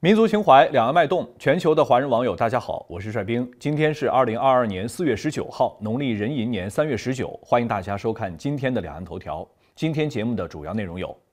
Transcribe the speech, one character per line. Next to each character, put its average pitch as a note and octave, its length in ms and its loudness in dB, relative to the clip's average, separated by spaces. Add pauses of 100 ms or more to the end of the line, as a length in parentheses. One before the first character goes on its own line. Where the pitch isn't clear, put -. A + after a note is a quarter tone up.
民 E3+ 100 6
族 A3 140 6
情 G#3 160 0
怀， C#3+ 220 10
两 B2+ 180 2
岸 C3 100 0
脉 E3+ 120 4
动。 D3 200 -2 (120)
全 D3 200 2
球 E3 160 2
的 D3+ 80 4
华 C3 160 4
人 C#3 80 0
网 A#2+ 160 2
友， G#2 140 0
大 A#2+ 100 0
家 A2+ 140 0
好， - 300 -8
我 F2 100 -10
是 G2+ 100 -8
帅 G#2+ 140 -4
兵。 A#2+ 340 -2
今 D3 160 -2
天 D3+ 200 2
是 D3 120 -4
二 B2+ 200 2
零 A2+ 120 -2
二 C3 140 4
二 B2 140 4
年 G2 200 -4
四 A#2+ 160 -8
月 C3 140 2
十 D3+ 140 -4
九 - 180 -6
号， - 320 -2
农 A2 180 -4
历 C#3 120 -2
壬 G#2 200 -2
寅 B2 200 -4
年 G2 180 -4
三 D3+ 180 -2
月 C#3+ 80 -2
十 B2 200 -4
九， A#2+ 280 -8
欢 A#2+ 200 0
迎 A#2 40 -2
大 A2 140 -2
家 G2+ 160 -6
收 A2+ 160 -4
看 G2 240 -8
今 C#3+ 180 -4
天 B2+ 200 -4
的 G#2+ 80 -2
《两 D2+ 120 -10
岸 E2+ 80 -12
头 F2 160 -10
条》。 D#2+ 300 -10 (260)
今 D#3+ 160 -2
天 D3+ 160 -2
节 B2+ 160 -4
目 A#2+ 120 -2
的 F#2 120 -4
主 D#2+ 160 -12
要 D#2+ 120 -8
内 A2 80 -4
容 F2+ 180 -8
有 - 160 -8 (160)